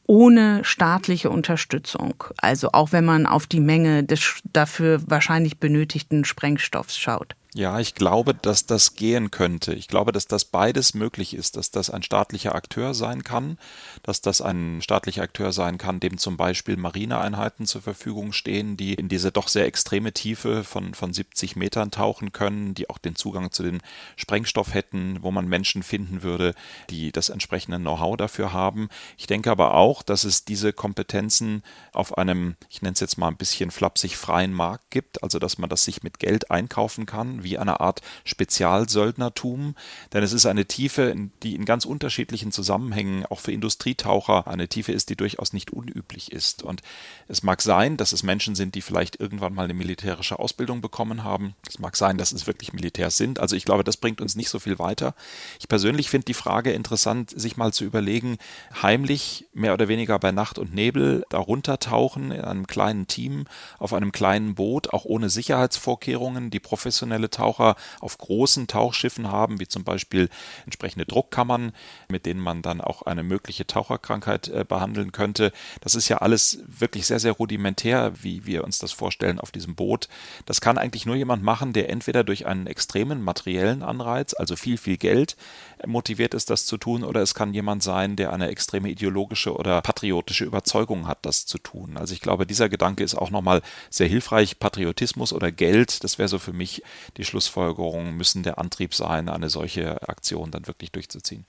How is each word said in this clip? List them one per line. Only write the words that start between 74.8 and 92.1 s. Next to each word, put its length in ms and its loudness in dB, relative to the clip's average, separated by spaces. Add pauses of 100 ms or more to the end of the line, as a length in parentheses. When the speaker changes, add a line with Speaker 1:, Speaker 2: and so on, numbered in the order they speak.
Speaker 2:
könnte. 400 2 (300)
Das 120 2
ist 140 0
ja 100 2
alles 480 4
wirklich 400 -2
sehr, 140 2
sehr 120 4
rudimentär, 800 0 (100)
wie 240 -6
wir 180 -2
uns 140 -4
das 140 -6
vorstellen 480 -2
auf 120 -12
diesem 220 -10
Boot. 340 -2 (380)
Das 140 -2
kann 180 4
eigentlich 260 -4
nur 120 -2
jemand 260 0
machen, 300 0
der 180 2
entweder 340 0
durch 220 -2
einen 200 -2
extremen 540 -2
materiellen 640 0
Anreiz, 500 -4
also 240 -4
viel, 220 -2
viel 180 -2
Geld, 400 2 (480)
motiviert 480 -2
ist, 160 -2
das 160 0
zu 140 -4
tun, 260 -2
oder 160 0
es 140 0
kann 180 -2
jemand 300 -2
sein, 340 0
der 160 0
eine 160 -2
extreme 400 -2
ideologische 680 -2
oder 280 2
patriotische 640 -2
Überzeugung 640 0
hat, 140 -4
das 220 -2
zu 140 -6
tun. 380 -12
Also 180 -6